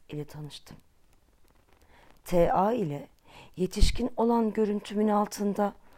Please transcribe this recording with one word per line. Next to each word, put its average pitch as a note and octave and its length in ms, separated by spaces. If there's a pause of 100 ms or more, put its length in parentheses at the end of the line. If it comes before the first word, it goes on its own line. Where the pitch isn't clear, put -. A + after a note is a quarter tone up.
ile D3 160
tanıştım. - 520 (1500)
T E3+ 300
A G3 200
ile F3 340 (480)
yetişkin G#3 640
olan A3+ 360
görüntümün G#3 540
altında G#3 680 (240)